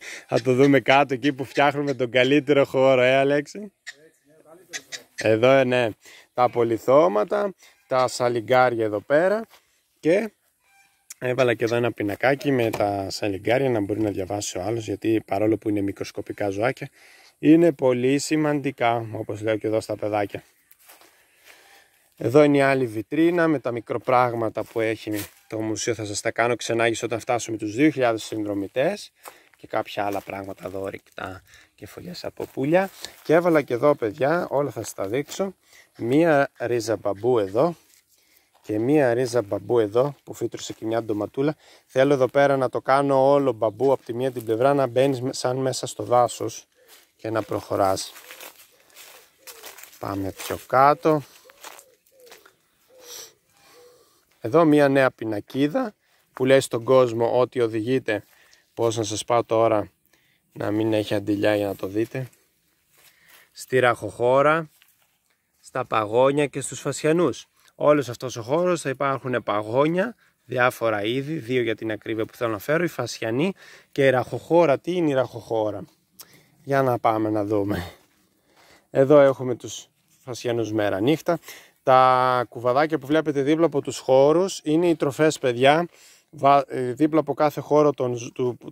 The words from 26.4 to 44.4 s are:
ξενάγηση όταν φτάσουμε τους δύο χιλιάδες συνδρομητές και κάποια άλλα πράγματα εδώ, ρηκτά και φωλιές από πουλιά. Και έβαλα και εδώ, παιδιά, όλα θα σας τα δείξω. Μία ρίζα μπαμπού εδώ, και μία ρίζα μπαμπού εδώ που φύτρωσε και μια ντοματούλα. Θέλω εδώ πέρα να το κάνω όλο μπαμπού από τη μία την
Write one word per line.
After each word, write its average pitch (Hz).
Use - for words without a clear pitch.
ξενάγηση 117
όταν 113
φτάσουμε 113
τους 107
δύο 151
χιλιάδες 120
συνδρομητές 110
και -
κάποια 110
άλλα 101
πράγματα 98
εδώ, 95
ρηκτά -
και 104
φωλιές -
από -
πουλιά. 170
Και 147
έβαλα 170
και 127
εδώ, 139
παιδιά, 127
όλα 139
θα 117
σας -
τα 101
δείξω. 147
Μία 139
ρίζα 117
μπαμπού 107
εδώ, 117
και 107
μία 131
ρίζα 120
μπαμπού 101
εδώ 120
που -
φύτρωσε 113
και -
μια 113
ντοματούλα. 110
Θέλω 139
εδώ 127
πέρα 139
να 127
το 120
κάνω 139
όλο 139
μπαμπού 113
από 127
τη 120
μία 127
την 120